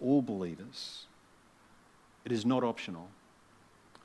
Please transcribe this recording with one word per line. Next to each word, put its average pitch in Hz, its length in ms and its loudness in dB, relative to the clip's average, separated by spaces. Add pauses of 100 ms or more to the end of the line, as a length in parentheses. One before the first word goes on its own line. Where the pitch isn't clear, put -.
all 135 200 6
believers. 95 840 -6 (1200)
It 123 60 -2
is 113 140 0
not 127 180 6
optional. 101 460 -4 (960)